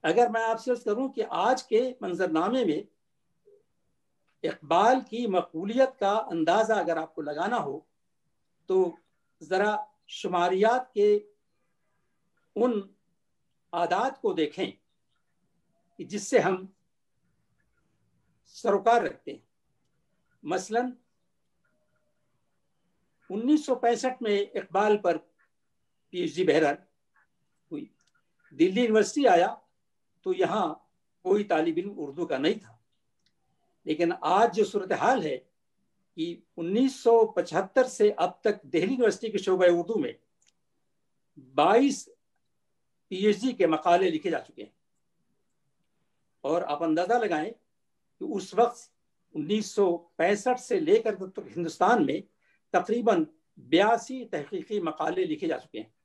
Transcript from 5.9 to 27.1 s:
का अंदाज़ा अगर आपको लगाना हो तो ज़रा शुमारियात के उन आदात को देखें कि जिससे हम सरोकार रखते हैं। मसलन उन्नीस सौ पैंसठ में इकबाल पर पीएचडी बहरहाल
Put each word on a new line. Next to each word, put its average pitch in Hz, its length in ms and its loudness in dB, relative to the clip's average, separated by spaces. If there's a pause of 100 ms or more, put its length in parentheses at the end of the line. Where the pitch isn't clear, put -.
का 196 100 0
अंदाज़ा 190 640 0
अगर 165 240 -2
आपको 160 240 -10
लगाना 160 360 -4
हो 143 280 -8 (840)
तो 185 300 2 (420)
ज़रा 190 320 0 (380)
शुमारियात 190 840 0
के 208 200 4 (1400)
उन 220 260 0 (920)
आदात 175 460 -2
को 202 160 -2
देखें 156 360 -4 (1300)
कि 175 60 -12
जिससे 202 340 0
हम 190 300 0 (1900)
सरोकार 233 480 2
रखते - 280 -10
हैं। - 100 -18 (1000)
मसलन 214 480 -4 (2500)
उन्नीस 254 360 0
सौ 262 100 0
पैंसठ 240 460 -2
में 208 200 0
इकबाल 208 560 0
पर 175 180 0 (960)
पीएचडी 175 320 -4
बहरहाल 151 320 4 (960)